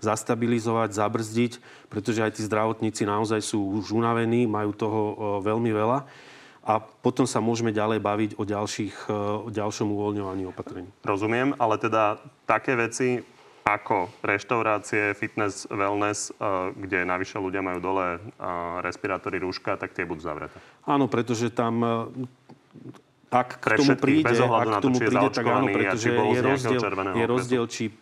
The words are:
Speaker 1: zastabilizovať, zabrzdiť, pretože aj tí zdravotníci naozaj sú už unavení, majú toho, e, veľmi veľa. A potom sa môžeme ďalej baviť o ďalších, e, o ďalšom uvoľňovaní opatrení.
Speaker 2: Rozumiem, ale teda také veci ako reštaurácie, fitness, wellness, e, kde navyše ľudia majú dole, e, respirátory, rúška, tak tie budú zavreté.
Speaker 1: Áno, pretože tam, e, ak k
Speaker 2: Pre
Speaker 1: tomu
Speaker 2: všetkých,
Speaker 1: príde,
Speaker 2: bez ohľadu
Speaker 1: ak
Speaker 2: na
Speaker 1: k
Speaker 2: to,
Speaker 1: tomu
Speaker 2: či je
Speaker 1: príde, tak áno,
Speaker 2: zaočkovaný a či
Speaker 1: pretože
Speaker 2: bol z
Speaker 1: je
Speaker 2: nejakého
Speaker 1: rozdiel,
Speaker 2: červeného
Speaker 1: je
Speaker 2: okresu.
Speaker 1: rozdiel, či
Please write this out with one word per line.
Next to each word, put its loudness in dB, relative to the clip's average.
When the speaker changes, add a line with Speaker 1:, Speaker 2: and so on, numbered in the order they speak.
Speaker 1:
zastabilizovať, 0
zabrzdiť, 0
pretože -2
aj 0
tí -4
zdravotníci 0
naozaj 0
sú -2
už -10
unavení, 2
majú 0
toho, 0
e, -2
veľmi 2
veľa. 2
A 2
potom 0
sa 0
môžeme 0
ďalej 0
baviť 0
o -4
ďalších, -4
e, 0
o -10
ďalšom -2
uvoľňovaní -4
opatrení. -12
Speaker 2:
Rozumiem, 0
ale 2
teda 2
také 0
veci 0
ako 2
reštaurácie, 0
fitness, -4
wellness, 0
e, -14
kde -2
navyše -4
ľudia -4
majú -4
dole, 0
e, -4
respirátory, -4
rúška, -4
tak -8
tie -4
budú -8
zavreté. -10
Speaker 1:
Áno, 2
pretože -2
tam, 0
e, 2
ak 2
k -14
Speaker 2:
Pre 6
Speaker 1:
tomu 6
Speaker 2:
všetkých, 4
Speaker 1:
príde, 4
Speaker 2:
bez 4
ohľadu 4
Speaker 1:
ak 2
Speaker 2:
na 2
Speaker 1:
k 2
Speaker 2:
to, 4
Speaker 1:
tomu 4
Speaker 2:
či 0
je 4
Speaker 1:
príde, 4
tak -2
áno, 4
Speaker 2:
zaočkovaný 4
a 2
či 2
Speaker 1:
pretože 2
Speaker 2:
bol 2
z 4
Speaker 1:
je 2
Speaker 2:
nejakého 4
Speaker 1:
rozdiel, 2
Speaker 2:
červeného -2
Speaker 1:
je 2
Speaker 2:
okresu. 0
Speaker 1:
rozdiel, 0
či -6